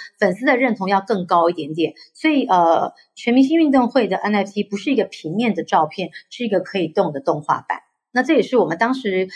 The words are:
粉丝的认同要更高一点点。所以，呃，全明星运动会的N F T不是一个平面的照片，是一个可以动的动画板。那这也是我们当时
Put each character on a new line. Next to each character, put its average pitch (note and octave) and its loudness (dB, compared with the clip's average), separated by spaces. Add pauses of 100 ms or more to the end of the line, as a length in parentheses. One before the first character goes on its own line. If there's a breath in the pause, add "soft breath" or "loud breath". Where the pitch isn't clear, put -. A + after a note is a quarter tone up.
(180 loud breath)
粉 F#3 2
丝 A3 -12
的 C4+ 2
认 B3 0
同 F#3+ -6
要 G3 2
更 F#3+ -4
高 E3+ 4
一 F3+ -2
点 D#3 -8
点。 D#3+ -2 (180 loud breath)
所 - -2
以， C4+ 2
呃， E3+ 2 (220 soft breath)
全 - -2
明 C4+ 6
星 D#4 2
运 D4+ 2
动 C4 4
会 A#3+ 0
的 F3+ -2
N G#3 -2
F G3+ 0
T G#3 -4
不 G3+ -6
是 D4 -4
一 C4 0
个 G3 0
平 - -12
面 A3 -2
的 D#3+ -6
照 D#3+ 0
片， E3+ -8 (180 loud breath)
是 - -10
一 A3+ -4
个 F#3 0
可 E3+ -6
以 E3+ -2
动 D#3+ 0
的 C#3 -8
动 D3+ -2
画 C3+ -4
板。 - -6 (340)
那 B3 0
这 D4 2
也 A#3 4
是 - -2
我 F3+ 4
们 E3 -4
当 A#3 0
时 F#3+ -2